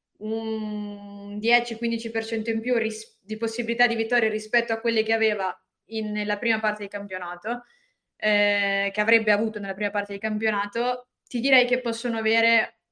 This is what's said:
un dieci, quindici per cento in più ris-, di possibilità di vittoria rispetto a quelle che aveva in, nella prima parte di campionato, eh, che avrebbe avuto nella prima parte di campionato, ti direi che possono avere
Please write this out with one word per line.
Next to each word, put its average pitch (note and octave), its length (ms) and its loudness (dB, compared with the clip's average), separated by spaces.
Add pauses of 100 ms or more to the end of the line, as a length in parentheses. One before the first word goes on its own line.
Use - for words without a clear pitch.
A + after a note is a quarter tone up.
(200)
un G#3 1160 -6
dieci, A#3 380 2
quindici A#3 340 -2
per A3 140 -4
cento A3 260 -4
in A3+ 100 -2
più A#3+ 160 0
ris-, G#3+ 460 -4
di G#3 140 -8
possibilità A3+ 500 0
di A3+ 80 0
vittoria A3+ 340 2
rispetto A3 440 0
a A3 80 -2
quelle A3+ 220 2
che G#3+ 100 0
aveva G#3 440 0 (300)
in, G#3+ 260 -4
nella G#3 260 -2
prima A3 220 0
parte G#3+ 240 -2
di G3 40 -8
campionato, G3 760 -8 (520)
eh, G3+ 760 2
che G#3+ 80 0
avrebbe G#3+ 320 4
avuto G#3+ 260 0
nella G3 160 -6
prima G#3 160 -2
parte G3+ 220 -4
di G3+ 60 -6
campionato, A3 880 -2 (180)
ti A#3+ 140 -4
direi B3+ 260 4
che B3 140 2
possono A3+ 380 -2
avere A3+ 600 2 (120)